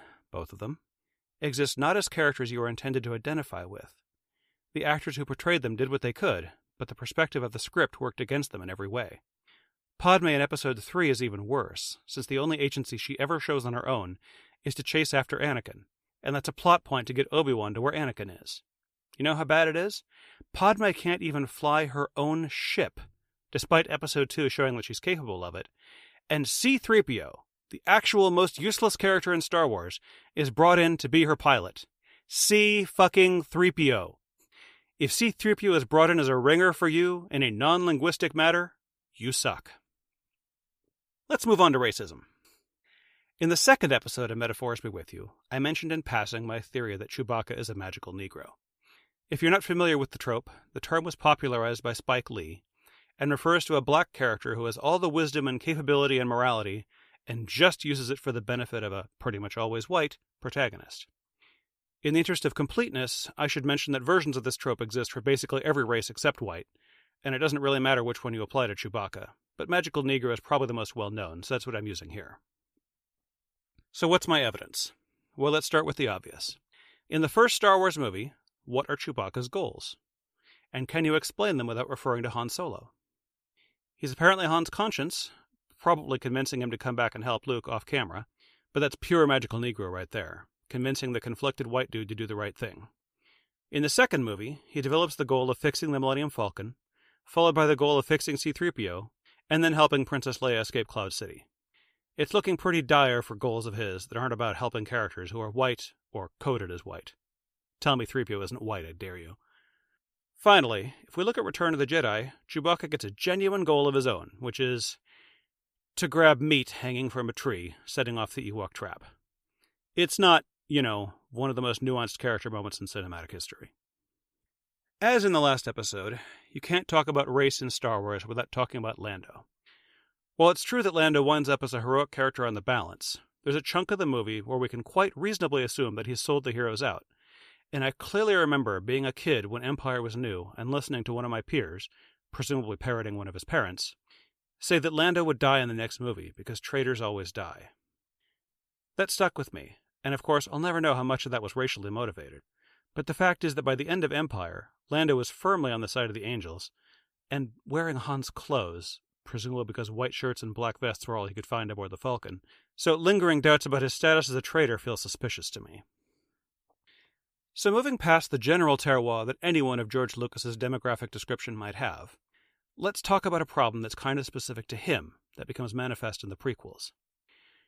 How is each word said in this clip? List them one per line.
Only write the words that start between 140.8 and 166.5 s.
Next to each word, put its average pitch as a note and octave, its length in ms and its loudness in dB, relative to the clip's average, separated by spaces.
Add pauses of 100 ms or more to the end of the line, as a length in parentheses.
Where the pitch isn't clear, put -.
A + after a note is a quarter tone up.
to B2 80 -6
one A#2+ 120 -4
of A#2+ 60 -4
my A2+ 120 -4
peers, F#2+ 460 -4 (440)
presumably A#2+ 440 -4
parroting A2+ 400 -4
one G2 120 -8
of F#2 60 -12
his F#2 100 -12
parents, G#2 500 -4 (640)
say F3 200 2
that D#3 140 0
Lando E3+ 320 2
would D3 140 0
die C3+ 220 4
in B2 80 -2
the A#2 60 -4
next A2+ 260 -6
movie A#2+ 360 -8
because A2 240 -12
traitors B2+ 400 -2
always G#2 320 -6
die. - 380 -12 (1300)
That G3 140 0
stuck - 260 0
with C#3+ 160 -8
me, - 260 -18 (260)
and C#3 100 -2
of C3 80 -6
course D3 300 2
I'll D3 80 -4
never E3+ 200 0
know D#3 140 4
how B2+ 80 -2
much C3 240 -2
of B2 60 -6
that A#2 100 -2
was G2+ 140 -8
racially G#2+ 340 -4
motivated, G#2 520 -8 (520)
but D3+ 120 -6
the D3+ 80 -4
fact F3+ 280 2
is D#3 120 0
that C#3 100 -4
by C3 100 2
the C#3 140 -6
end F3+ 160 0
of C#3 80 0
Empire, F#2 560 -4 (220)
Lando D3+ 260 4
was B2 140 -2
firmly E3+ 420 0
on A2+ 80 -2
the G#2+ 80 -4
side A#2+ 180 -2
of G#2+ 80 -6
the G#2+ 100 -10
Angels, F#2+ 460 -8 (600)
and C#3 200 -4 (160)
wearing D#3+ 300 -2
Han's C3+ 320 -6
clothes, F2 720 -6 (240)
presumably B2 400 -6
because A2 260 -8
white A#2+ 220 -6
shirts B2+ 300 -6
and A2 120 -8
black A#2 240 -6
vests A2+ 300 -4
were A2+ 80 -4
all G2+ 100 -4
he G2 80 -12
could G#2 120 -12
find A2 240 -4
aboard G2+ 200 -8
the F#2+ 60 -14
Falcon, A2 460 -6 (340)
so D#3+ 180 4
lingering E3+ 460 4
doubts D3+ 240 6
about C#3 160 0
his B2+ 140 -2
status D#3+ 340 2
as B2+ 60 -6
a C3 80 -2
traitor C3+ 340 0
feel A2+ 220 -6
suspicious - 520 -8
to - 100 -14
me. G2+ 240 -20 (1700)